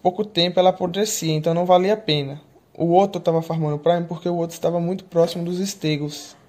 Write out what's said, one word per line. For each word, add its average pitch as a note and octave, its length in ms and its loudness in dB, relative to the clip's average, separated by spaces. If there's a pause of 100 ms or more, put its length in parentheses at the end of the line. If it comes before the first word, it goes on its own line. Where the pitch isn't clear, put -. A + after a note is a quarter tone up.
pouco F#3 240 0
tempo F3 360 0
ela F#3 100 6
apodrecia, F3+ 640 -2
então D#3 180 0
não F3 140 0
valia F#3 280 4
a - 20 0
pena. D3 440 -4 (320)
O - 140 -2
outro F#3 340 4
eu - 20 -18
tava E3 200 2
farmando D#3 360 -2
Prime E3+ 260 2
porque E3+ 240 -6
o F3 80 -2
outro E3 180 -4
estava E3+ 260 -2
muito F3+ 240 -4
próximo E3+ 400 0
dos F3+ 140 -4
estegos. D3+ 800 -4 (120)